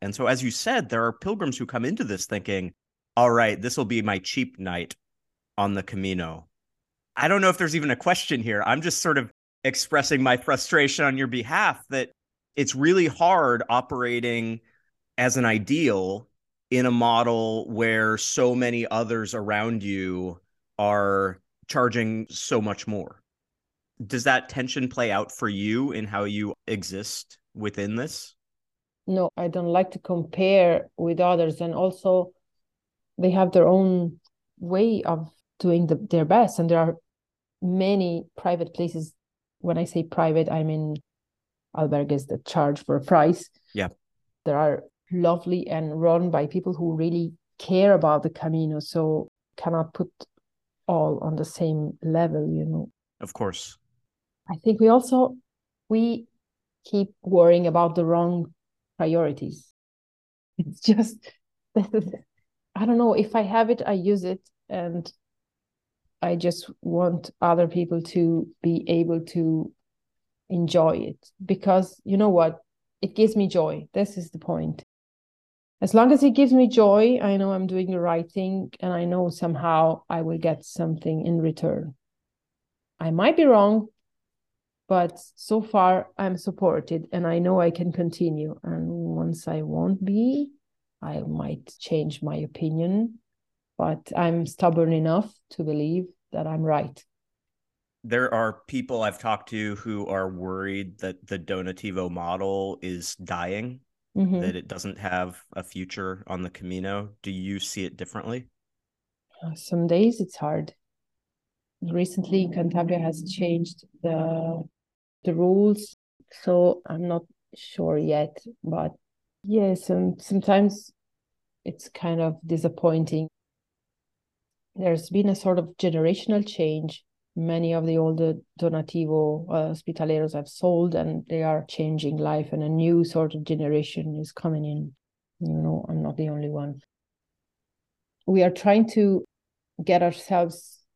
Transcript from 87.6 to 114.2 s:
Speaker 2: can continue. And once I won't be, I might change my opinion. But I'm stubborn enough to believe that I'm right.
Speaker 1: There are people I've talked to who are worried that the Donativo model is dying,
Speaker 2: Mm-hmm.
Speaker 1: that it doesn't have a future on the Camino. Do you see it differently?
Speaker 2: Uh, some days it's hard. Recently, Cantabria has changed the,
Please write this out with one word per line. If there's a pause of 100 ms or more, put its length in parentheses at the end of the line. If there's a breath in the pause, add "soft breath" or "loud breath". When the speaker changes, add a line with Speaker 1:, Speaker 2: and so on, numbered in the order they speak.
Speaker 2:
can
continue.
And
once
I
won't
be, (500)
I
might
change
my
opinion. (580)
But
I'm
stubborn
enough (180)
to
believe (260)
that
I'm
right. (1000)
Speaker 1:
There
are
people
I've
talked
to
who
are
worried
that
the
Donativo
model
is
dying, (360)
Speaker 2:
Mm-hmm.
Speaker 1:
that
it
doesn't
have (120)
a
future
on
the
Camino. (140)
Do
you
see
it
differently? (960)
Speaker 2:
Uh,
some
days
it's
hard. (1080)
Recently,
Cantabria
has
changed (180)
the, (640)